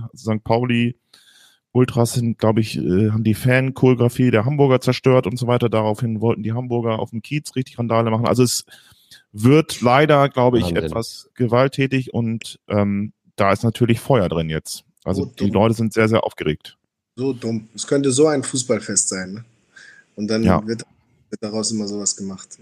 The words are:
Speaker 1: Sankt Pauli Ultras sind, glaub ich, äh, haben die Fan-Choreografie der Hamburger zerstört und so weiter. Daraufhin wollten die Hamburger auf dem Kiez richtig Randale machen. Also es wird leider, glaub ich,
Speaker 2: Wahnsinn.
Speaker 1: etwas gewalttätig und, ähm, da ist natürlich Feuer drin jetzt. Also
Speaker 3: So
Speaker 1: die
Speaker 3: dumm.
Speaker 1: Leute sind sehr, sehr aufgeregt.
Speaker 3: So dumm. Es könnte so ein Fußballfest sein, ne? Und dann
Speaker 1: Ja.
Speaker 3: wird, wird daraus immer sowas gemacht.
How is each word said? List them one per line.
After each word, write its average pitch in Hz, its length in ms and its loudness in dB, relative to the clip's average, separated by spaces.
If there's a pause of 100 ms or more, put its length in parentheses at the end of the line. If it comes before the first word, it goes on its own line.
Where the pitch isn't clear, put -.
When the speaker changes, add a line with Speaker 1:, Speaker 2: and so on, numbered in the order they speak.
(120)
Speaker 1:
Sankt 110 320 -4
Pauli 120 520 0 (800)
Ultras 120 400 2
sind, 117 240 -2
glaub 110 200 2
ich, 110 180 -2
äh, 92 360 0
haben 110 120 -2
die 110 100 2
Fan-Choreografie 127 960 2
der 110 140 2
Hamburger 139 380 2
zerstört 127 440 2
und 120 120 -4
so 120 80 -4
weiter. 120 240 2
Daraufhin 110 500 -2
wollten 113 220 0
die 107 100 -4
Hamburger 117 460 -2
auf - 120 -6
dem 113 120 -8
Kiez - 340 -8
richtig - 220 -6
Randale 117 320 0
machen. 110 160 0
Also 120 160 2
es - 240 0 (680)
wird 131 480 2
leider, 139 480 4
glaub 123 260 2
ich, 117 100 2
Speaker 2:
Wahnsinn. 87 200 -2
Speaker 1:
etwas - 500 -8
gewalttätig 131 800 0
und, 113 460 -4 (100)
ähm, 101 440 -2 (240)
da 98 160 2
ist - 120 0
natürlich 113 360 0
Feuer 107 280 2
drin 80 220 -2
jetzt. - 340 -8 (200)
Also 95 200 -4
Speaker 3:
So - 60 -10
Speaker 1:
die - 200 -6
Speaker 3:
dumm. - 20 -2 (100)
Speaker 1:
Leute 113 120 2
sind 113 200 -4
sehr, 110 140 2
sehr 110 160 2
aufgeregt. - 520 -6 (400)
Speaker 3:
So 135 160 -4
dumm. 117 420 -6
Es - 120 -10
könnte 139 260 0
so 143 140 4
ein 143 160 0
Fußballfest 110 680 -2
sein, 92 260 -8
ne? 117 100 -14 (720)
Und 104 120 -6
dann 110 140 0
Speaker 1:
Ja. 92 240 2
Speaker 3:
wird, 113 160 -6 (480)
wird - 120 -12
daraus 107 280 -6
immer 107 180 -4
sowas 101 280 -4
gemacht. 95 320 -12 (140)